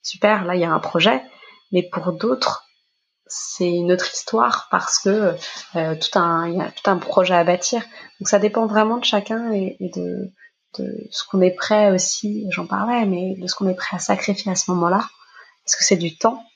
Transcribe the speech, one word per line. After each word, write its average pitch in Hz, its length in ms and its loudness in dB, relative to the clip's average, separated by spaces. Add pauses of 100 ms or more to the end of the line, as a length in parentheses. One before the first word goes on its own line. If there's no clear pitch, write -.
Super, 208 420 2
là, 175 80 -2
il 180 80 2
y - 20 2
a 165 80 0
un 156 80 2
projet. 226 440 2 (480)
Mais 180 100 2
pour 180 300 -4
d'autres, 233 560 -2 (580)
c'est - 460 -4
une 175 200 2
autre 180 220 0
histoire - 560 0
parce - 300 0
que, 196 360 2 (400)
euh, 160 200 -2
tout 160 240 0
un, 170 300 2
il 170 80 -2
y 185 40 -2
a 175 80 -4
tout - 180 -4
un 196 100 4
projet 185 360 2
à 170 100 6
bâtir. 180 380 0 (380)
Donc, 196 100 -4
ça 208 80 4
dépend 214 300 2
vraiment 214 300 2
de 247 80 -4
chacun 226 480 -2
et, 190 260 -2
et 185 100 -6
de, 180 420 -6 (460)
de - 320 -8
ce - 140 -8
qu'on 190 180 0
est 180 140 4
prêt 208 360 4
aussi, 208 600 -2
j'en 175 160 -6
parlais, 214 400 0
mais 185 320 -2
de 180 80 -8
ce - 80 -4
qu'on 196 120 -2
est 185 60 0
prêt - 220 -8
à 175 40 -6
sacrifier 196 520 -2
à 185 40 -2
ce - 140 -4
moment-là. 180 340 2 (640)
Parce - 120 0
que - 60 0
c'est 196 140 4
du 165 180 -4
temps 240 280 0 (120)